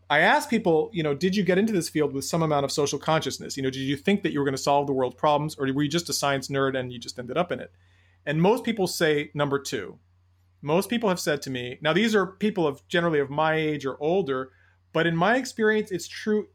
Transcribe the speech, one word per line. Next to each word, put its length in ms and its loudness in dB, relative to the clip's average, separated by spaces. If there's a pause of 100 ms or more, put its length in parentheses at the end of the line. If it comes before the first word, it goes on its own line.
I 120 4
ask 280 4
people, 420 2
you 120 -2
know, 100 0
"Did 220 0
you 80 2
get 160 4
into 120 2
this 160 0
field 260 0
with 120 -4
some 160 0
amount 220 2
of 80 -4
social 260 0
consciousness? 600 -2
You 40 -4
know, 80 0
did 120 -6
you 140 0
think 280 0
that 80 0
you 80 -2
were 60 0
gonna 120 -2
solve 300 2
the 60 0
world's 240 -2
problems, 380 2
or 160 -2
were 120 0
you 60 0
just 200 -2
a 40 -2
science 340 -2
nerd 280 0
and 160 -4
you 60 -12
just 220 -12
ended 180 -6
up 140 -2
in 80 -6
it?" 120 -14 (540)
And 160 0
most 220 4
people 240 -2
say 480 0
number 240 0
two. 400 -8 (640)
Most 260 0
people 200 0
have 100 0
said 240 -2
to 80 -8
me, 280 -8
now 140 0
these 220 2
are 100 4
people 420 -2
of, 200 -6
generally 320 2
of 100 0
my 260 0
age 300 -2
or 160 -6
older, 500 0 (420)
but 120 2
in 100 2
my 220 4
experience, 540 0
it's 160 -6
true 480 -2